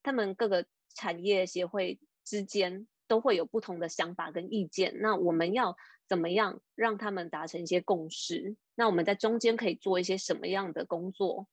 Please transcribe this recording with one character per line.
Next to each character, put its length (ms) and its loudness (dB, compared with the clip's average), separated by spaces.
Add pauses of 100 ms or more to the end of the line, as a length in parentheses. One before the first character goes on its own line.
他 100 -2
们 220 0
各 160 2
个 160 2 (300)
产 280 -6
业 220 4
协 220 -2
会 320 -2 (260)
之 180 -4
间 440 -2 (200)
都 140 4
会 140 4
有 100 2
不 160 -2
同 160 -6
的 120 -2
想 260 -4
法 160 -6
跟 200 -6
意 140 0
见， 360 -2
那 140 2
我 160 2
们 220 2
要 220 0 (320)
怎 100 2
么 140 0
样 300 0 (120)
让 240 0
他 140 -6
们 180 -6
达 160 -6
成 160 -8
一 60 -6
些 120 4
共 300 -2
识？ 460 -6 (180)
那 140 2
我 40 6
们 140 4
在 80 4
中 260 2
间 160 4
可 140 0
以 60 0
做 240 0
一 40 0
些 140 0
什 160 -2
么 140 -6
样 260 -2
的 100 -4
工 280 -4
作？ 420 -2